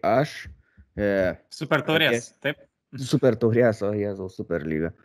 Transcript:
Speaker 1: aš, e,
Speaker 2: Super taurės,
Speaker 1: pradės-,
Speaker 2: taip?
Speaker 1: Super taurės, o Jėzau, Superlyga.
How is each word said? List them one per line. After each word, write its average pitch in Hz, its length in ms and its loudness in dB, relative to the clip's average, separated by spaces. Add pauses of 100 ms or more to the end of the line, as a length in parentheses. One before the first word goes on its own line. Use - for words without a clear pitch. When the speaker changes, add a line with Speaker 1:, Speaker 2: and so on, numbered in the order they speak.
Speaker 1:
aš, 123 460 0 (500)
e, 98 400 0 (160)
Speaker 2:
Super 151 320 -2
taurės, 147 480 0
Speaker 1:
pradės-, - 60 -
Speaker 2:
taip? - 260 -6 (280)
Speaker 1:
Super 131 440 2
taurės, 117 480 2
o 104 80 -2
Jėzau, 101 400 -6
Superlyga. 80 640 -4 (100)